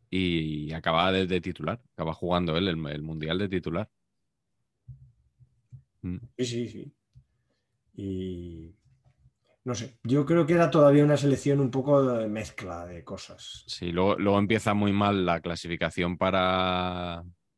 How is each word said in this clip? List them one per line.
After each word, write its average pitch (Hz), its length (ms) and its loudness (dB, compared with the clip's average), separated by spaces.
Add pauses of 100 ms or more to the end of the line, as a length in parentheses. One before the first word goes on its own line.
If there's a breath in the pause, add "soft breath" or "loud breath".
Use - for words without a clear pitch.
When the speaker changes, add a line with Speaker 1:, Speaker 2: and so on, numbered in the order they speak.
Speaker 1:
Y 78 640 -2
acababa 82 380 2
de, 95 140 2
de 90 160 0
titular, 87 400 -6 (120)
acaba 80 200 -4
jugando 87 440 0
él 95 100 0
el, 80 200 -2
el 76 140 -8
Mundial 78 380 -4
de 101 100 -4
titular. 90 400 -4 (2000)
Mm. 90 160 -8 (200)
Speaker 2:
Sí, 123 80 -4
sí, 120 240 -6
sí. 107 240 -16 (1040)
Y 87 800 -10 (880)
no 123 100 -6
sé, - 300 -10
yo 139 220 2
creo 165 200 4
que 165 80 2
era 170 160 4
todavía 147 340 8
una 147 140 4
selección 139 420 2
un 131 120 0
poco 135 320 4
de 117 240 0
mezcla 101 580 -8
de 87 180 -14
cosas. - 640 -16
Speaker 1:
Sí, 87 240 -6
luego, 92 260 2
luego 101 200 4
empieza 104 380 2
muy 104 160 2
mal 101 340 2
la 85 160 0
clasificación 87 760 -4
para, 90 1080 0 (340)